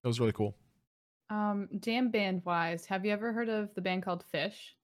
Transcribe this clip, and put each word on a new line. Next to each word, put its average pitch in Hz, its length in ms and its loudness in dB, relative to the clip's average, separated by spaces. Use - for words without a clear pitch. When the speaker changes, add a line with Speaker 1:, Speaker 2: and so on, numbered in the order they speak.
Speaker 1:
It 123 40 2
was 117 120 2
really 113 140 6
cool. 104 220 0
Speaker 2:
Um, 208 400 0
jam 233 300 2
band 190 340 2
wise, 170 440 0
have 190 180 -2
you 208 80 2
ever 220 180 -2
heard 226 160 0
of 214 280 -2
the 185 60 -4
band 185 220 0
called 175 220 -2
Fish? - 580 -4